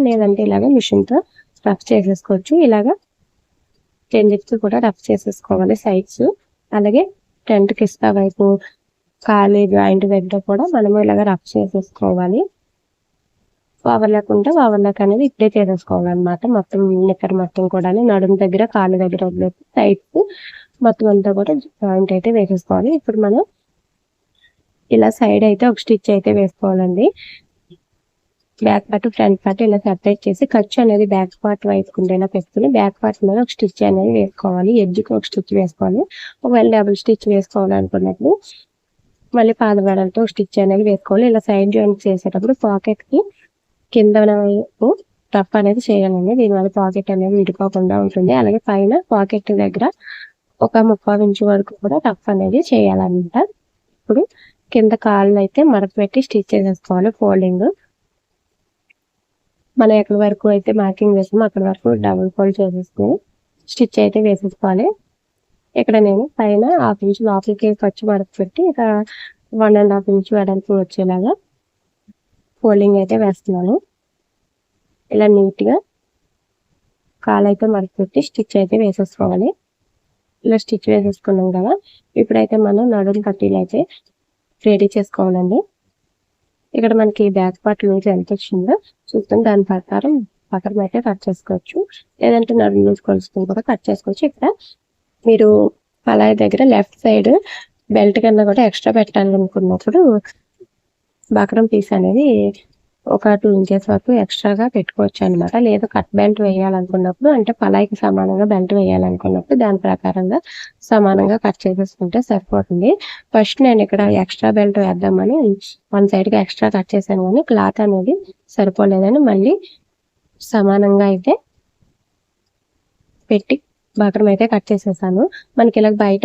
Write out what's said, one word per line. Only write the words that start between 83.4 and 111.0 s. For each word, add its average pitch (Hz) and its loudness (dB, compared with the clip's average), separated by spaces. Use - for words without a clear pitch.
అయితే 220 -4
రెడీ 202 2
చేసుకోవాలండి. 185 -2
ఇక్కడ 226 2
మనకి 214 0
బ్యాక్ 185 -2
పార్ట్ 208 -2
లూజ్ 196 -2
ఎంత 180 -4
వచ్చిందో 196 -4
చూసుకొని 214 -2
దాని 202 2
ప్రకారం 202 -4
పక్కన 202 -4
అయితే 226 -6
కట్ 196 -6
చేసుకోవచ్చు. - -6
లేదంటే 233 2
నడుం 202 2
లూజ్ 202 -2
కొలుసుకొని 190 -4
కూడా 220 -6
కట్ - -6
చేసుకోవచ్చు. 196 -6
ఇక్కడ - -6
మీరు 220 6
పలాయి 214 4
దగ్గర 208 0
లెఫ్ట్ 202 -2
సైడ్ 220 4
బెల్ట్ 208 2
కన్నా 214 4
కూడా 220 2
ఎక్స్ట్రా - -2
పెట్టాలనుకున్నప్పుడు 196 0
బక్రం 214 0
పీస్ 202 -2
అనేది 202 2
ఒక 208 0
టూ 214 0
ఇంచెస్ 190 -2
వరకు 202 -2
ఎక్స్ట్రాగా 202 -2
పెట్టుకోవచ్చు 202 -4
అనమాట. 175 -2
లేదా 208 0
కట్ 190 -4
బెల్ట్ 208 2
వేయాలనుకున్నప్పుడు, 185 -2
అంటే 233 0
పలాయికి 202 0
సమానంగా 190 0
బెల్ట్ 185 -2
వేయాలనుకున్నప్పుడు 185 0
దాని 202 0
ప్రకారంగా 190 -2
సమానంగా 202 2